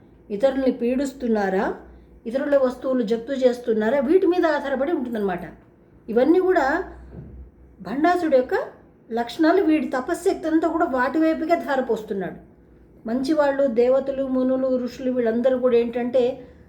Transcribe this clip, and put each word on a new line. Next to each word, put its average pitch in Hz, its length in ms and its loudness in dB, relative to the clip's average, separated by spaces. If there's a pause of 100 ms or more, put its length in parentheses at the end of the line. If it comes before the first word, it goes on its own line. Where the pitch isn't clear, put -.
(300)
ఇతరుల్ని 262 420 0
పీడిస్తున్నారా, 240 1000 -2 (520)
ఇతరుల 277 300 0
వస్తువులు 254 460 0
జప్తు 226 300 -4
చేస్తున్నారా, 240 680 0
వీటి 330 260 2
మీద 349 200 4
ఆధారపడి 277 460 -2
ఉంటుందన్నమాట. 226 480 -4 (680)
ఇవన్నీ 277 320 4
కూడా 339 520 2 (920)
భండాసుడి 311 540 0
యొక్క 254 180 0 (580)
లక్షణాలు. 311 500 2
వీడి 311 240 2
తపశ్శక్తి - 640 -2
అంతా 320 200 2
కూడా 320 160 0
వాటి 262 340 0
వైపుగా 320 360 2
ధారపోస్తున్నాడు. 233 1000 -4 (520)
మంచివాళ్ళు, 277 580 2
దేవతలు, 262 600 0
మునులు, 262 500 0
ఋషులు 254 340 -4
వీళ్ళందరూ 247 480 0
కూడా 240 180 2
ఏంటంటే 247 720 0 (220)